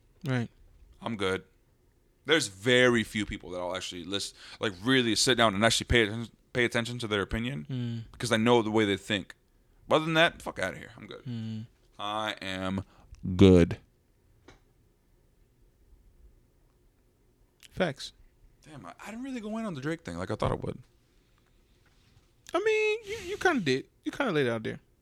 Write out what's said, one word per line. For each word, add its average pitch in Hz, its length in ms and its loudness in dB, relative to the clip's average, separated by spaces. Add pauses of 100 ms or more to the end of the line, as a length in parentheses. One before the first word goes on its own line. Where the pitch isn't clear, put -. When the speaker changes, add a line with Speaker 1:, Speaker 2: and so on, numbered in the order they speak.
(260)
Speaker 1:
Right. 127 240 -2 (520)
Speaker 2:
I'm 117 160 -6
good. 95 260 -2 (840)
There's 143 220 2
very 120 560 4
few 104 220 -4
people - 260 -12
that 90 80 -8
I'll 90 160 -6
actually 90 300 -10
list, 98 300 -8 (260)
like, 107 100 -2 (120)
really 123 320 2
sit 123 220 2
down 113 180 4
and 104 100 2
actually - 220 2
pay 120 160 4
atten-, 110 260 -4 (240)
pay 123 100 0
attention 120 360 -2
to 117 80 -8
their 104 140 0
opinion 123 480 -6
Speaker 1:
Mm. 120 440 -8
Speaker 2:
because 113 180 -4
I 117 60 4
know 117 240 6
the 107 100 -2
way 110 140 4
they 101 100 2
think. 95 400 -6 (540)
But 139 80 6
other 156 80 2
than 160 80 -2
that, 165 280 2
fuck - 180 -10
outta 92 180 -4
here. - 200 -16
I'm - 100 -18
good. - 180 -16
Speaker 1:
Mm. 113 400 -8 (340)
Speaker 2:
I 107 420 -6
am 95 440 -4 (500)
good. 90 420 8 (4000)
Speaker 1:
Facts. - 420 -6 (520)
Speaker 2:
Damn, 143 200 -20
I, 82 80 -16 (120)
I 202 60 -12
didn't 233 140 -12
really 254 160 -8
go 214 160 -8
in 226 80 -6
on 196 80 -6
the 135 80 -8
Drake 160 220 -6
thing 85 140 -10
like 95 140 -6
I 107 40 -2
thought - 160 -2
I - 40 -2
would. - 220 -8 (1800)
Speaker 1:
I 339 100 0
mean, 427 420 0
you, 415 120 -8 (140)
you 415 60 -6
kinda 330 240 2
did. 135 240 0 (200)
You 302 80 -4
kinda 269 180 -2
laid 147 140 2
it 120 60 0
out 113 120 -4
there. 117 160 -8 (220)